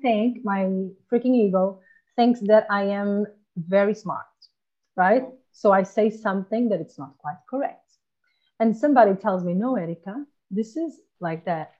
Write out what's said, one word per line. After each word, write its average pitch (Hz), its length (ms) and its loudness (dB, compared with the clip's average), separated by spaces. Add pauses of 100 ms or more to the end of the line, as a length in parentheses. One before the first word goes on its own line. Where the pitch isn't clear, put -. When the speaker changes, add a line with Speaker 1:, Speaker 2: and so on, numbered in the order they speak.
Speaker 1:
think 226 420 0
my 196 160 -2 (500)
freaking 247 240 2
ego 190 460 2 (360)
thinks 240 260 2
that 214 280 4
I 202 140 0
am 202 420 -2 (300)
very 196 380 0
smart, - 320 -10 (720)
right? 202 260 4
Speaker 2:
Mm-hmm. 262 120 -12 (180)
Speaker 1:
So 208 200 2
I 190 100 4
say 214 280 0
something 214 580 -4
that 185 120 -2
it's - 180 -14
not 139 200 -16
quite 151 200 -10 (120)
correct. - 320 -8 (800)
And 226 160 2
somebody 240 380 4
tells 190 300 -2
me, 175 100 -2
"No, 240 220 -2
Erica, 190 480 -8 (260)
this 220 260 -6
is 320 240 -8 (200)
like 165 260 -6
that." 160 340 -6